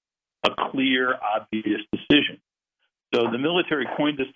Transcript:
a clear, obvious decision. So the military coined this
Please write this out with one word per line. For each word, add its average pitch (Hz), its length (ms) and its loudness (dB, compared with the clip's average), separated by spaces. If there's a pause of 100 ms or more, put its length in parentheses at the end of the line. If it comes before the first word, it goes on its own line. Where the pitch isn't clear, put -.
(440)
a - 280 -2
clear, 131 440 2
obvious 107 680 -2 (100)
decision. - 480 2 (760)
So 117 180 2
the 120 80 -2
military 156 480 0 (100)
coined 147 220 0
this 131 160 -4